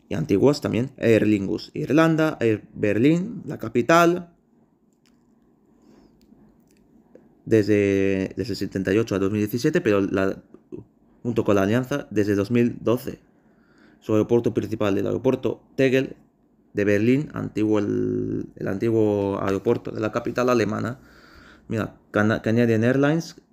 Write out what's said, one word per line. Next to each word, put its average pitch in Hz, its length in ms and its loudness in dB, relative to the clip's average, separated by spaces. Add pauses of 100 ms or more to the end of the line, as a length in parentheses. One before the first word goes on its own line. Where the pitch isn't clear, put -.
Y 90 60 -6
antiguos 135 460 2
también. 107 360 -2
Aer 107 300 4
Lingus 95 480 -2
Irlanda, 156 680 2
Air 110 340 -2
Berlin, 147 720 0
la 139 140 -10
capital. 170 760 0 (3000)
Desde, 98 920 2
desde 95 160 -6
el 92 40 -8
setenta 95 380 -2
y 107 40 4
ocho 113 180 0
a - 20 0
dos 95 140 0
mil 107 80 0
diecisiete, 123 400 -2
pero 101 200 2
la, 98 440 -2 (800)
junto 117 200 -2
con 101 120 2
la 98 60 2
alianza 127 500 -2
desde 104 240 2
dos 101 160 0
mil 120 280 2
doce. - 380 -2 (800)
Su - 140 -6
aeropuerto 113 420 2
principal, 104 420 -2
el 101 120 -2
aeropuerto 113 520 -2 (140)
Tegel 135 420 0 (560)
de 104 120 -2
Berlín, 113 500 2
antiguo 107 440 -2
el, 104 760 -2
el - 100 -10
antiguo 104 720 0
aeropuerto 98 520 -2
de 110 80 -8
la 107 100 -4
capital 123 380 -2
alemana. 110 500 0 (680)
Mira, - 320 -6 (100)
Cana-, 104 320 2
Canadian 113 400 2
Airlines, 143 540 0 (160)